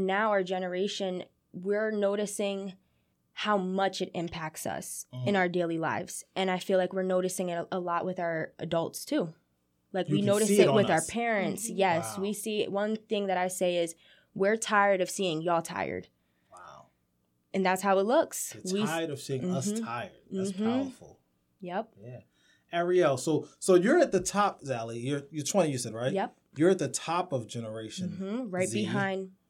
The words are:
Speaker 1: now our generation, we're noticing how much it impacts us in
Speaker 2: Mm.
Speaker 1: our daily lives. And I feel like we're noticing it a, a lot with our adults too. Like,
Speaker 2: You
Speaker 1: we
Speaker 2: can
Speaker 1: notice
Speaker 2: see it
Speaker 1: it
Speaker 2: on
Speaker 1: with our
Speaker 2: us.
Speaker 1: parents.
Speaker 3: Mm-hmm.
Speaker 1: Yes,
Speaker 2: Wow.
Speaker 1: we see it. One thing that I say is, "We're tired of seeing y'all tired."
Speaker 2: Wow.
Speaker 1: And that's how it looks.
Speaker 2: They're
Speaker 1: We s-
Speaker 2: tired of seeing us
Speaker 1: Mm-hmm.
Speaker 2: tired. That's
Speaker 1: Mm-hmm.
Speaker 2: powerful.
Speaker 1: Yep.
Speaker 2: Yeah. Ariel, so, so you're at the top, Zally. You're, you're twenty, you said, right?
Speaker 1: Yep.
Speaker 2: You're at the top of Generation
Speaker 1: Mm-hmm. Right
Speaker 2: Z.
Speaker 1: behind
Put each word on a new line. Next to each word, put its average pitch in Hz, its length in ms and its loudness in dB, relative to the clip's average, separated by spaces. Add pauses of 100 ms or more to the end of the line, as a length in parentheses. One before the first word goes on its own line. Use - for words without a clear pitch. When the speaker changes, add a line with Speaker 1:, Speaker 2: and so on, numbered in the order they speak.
Speaker 1:
now 202 260 2
our 196 120 2
generation, 185 800 -4 (300)
we're 202 380 -2
noticing 202 840 -2 (600)
how 214 240 0
much 190 440 0
it 180 120 -4
impacts 165 520 -6
us - 400 -8 (200)
in 151 100 2
Speaker 2:
Mm. - 20 4
Speaker 1:
our 185 100 4
daily 170 300 0
lives. 139 480 -4 (100)
And 190 160 0
I 185 80 0
feel 190 180 2
like 180 140 2
we're 190 120 -2
noticing 185 440 0
it 175 60 -4 (180)
a, 190 60 -2
a - 20 -2
lot 170 260 -2
with 185 140 -4
our 165 400 -2
adults 165 460 -4
too. 202 280 -2 (600)
Like, 185 160 -2
Speaker 2:
You 190 60 2
Speaker 1:
we 202 40 2
Speaker 2:
can 202 60 0
Speaker 1:
notice 208 240 4
Speaker 2:
see 202 100 8
it 185 40 10
Speaker 1:
it - 60 8
Speaker 2:
on 139 60 4
Speaker 1:
with 196 140 6
our 165 80 4
Speaker 2:
us. 180 120 0
Speaker 1:
parents. 208 600 -2
Speaker 3:
Mm-hmm. 180 80 -6
Speaker 1:
Yes, 185 400 2
Speaker 2:
Wow. 196 60 -4
Speaker 1:
we 208 100 -2
see 214 300 -4
it. - 80 -4
One 214 260 -2
thing 208 300 -4
that 185 100 0
I 180 100 0
say 180 300 0
is, 170 180 0 (380)
"We're 196 240 2
tired 202 420 4
of 180 100 0
seeing 170 320 -2
y'all 170 200 2
tired." 101 480 -6 (420)
Speaker 2:
Wow. - 360 -20 (680)
Speaker 1:
And 190 120 0
that's 185 160 2
how 196 180 4
it 196 60 2
looks. - 560 0
Speaker 2:
They're 185 120 -4
Speaker 1:
We 202 100 0
s- 196 60 0
Speaker 2:
tired 165 200 -2
of 135 120 -8
seeing 139 340 -4
us 139 160 -2
Speaker 1:
Mm-hmm. 226 140 -4
Speaker 2:
tired. 233 260 -6 (180)
That's 190 220 -2
Speaker 1:
Mm-hmm. 196 140 -4
Speaker 2:
powerful. 254 540 -4 (420)
Speaker 1:
Yep. 190 320 -6 (100)
Speaker 2:
Yeah. 123 160 -14 (540)
Ariel, 175 440 4
so, 151 300 0 (100)
so - 180 6
you're 226 240 6
at 302 120 6
the 190 80 2
top, 196 440 0
Zally. 117 380 -4
You're, 139 300 -2
you're 147 140 -6
twenty, 165 260 2
you 131 60 -2
said, 120 160 -6
right? 113 180 -2
Speaker 1:
Yep. 98 240 -2 (220)
Speaker 2:
You're 160 140 6
at 180 80 2
the 143 100 -2
top 170 420 -4
of 123 160 -2
Generation 117 640 -8
Speaker 1:
Mm-hmm. 208 420 -6
Right 185 160 0
Speaker 2:
Z. 208 140 -2
Speaker 1:
behind 190 480 -2 (200)